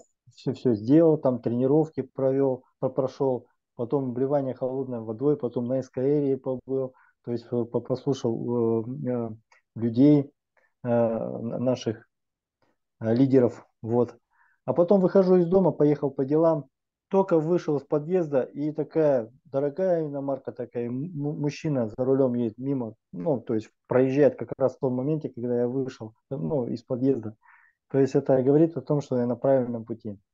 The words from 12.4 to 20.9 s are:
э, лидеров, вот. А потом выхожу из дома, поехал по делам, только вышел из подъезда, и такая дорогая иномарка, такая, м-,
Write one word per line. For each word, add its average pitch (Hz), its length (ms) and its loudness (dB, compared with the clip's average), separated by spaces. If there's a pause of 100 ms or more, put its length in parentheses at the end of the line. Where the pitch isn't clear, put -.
э, 113 140 0
лидеров, 127 520 2 (160)
вот. 117 340 0 (500)
А 131 80 -2
потом 175 260 4
выхожу 185 360 4
из 180 120 4
дома, 175 240 4
поехал 147 380 2
по 139 160 -4
делам, 156 400 2 (440)
только 190 300 2
вышел 160 380 0
из - 60 -6
подъезда, 151 580 0
и 147 300 -6
такая 147 580 0 (160)
дорогая 156 600 -2
иномарка, 139 460 -6
такая, 120 360 -8
м-, 127 180 -6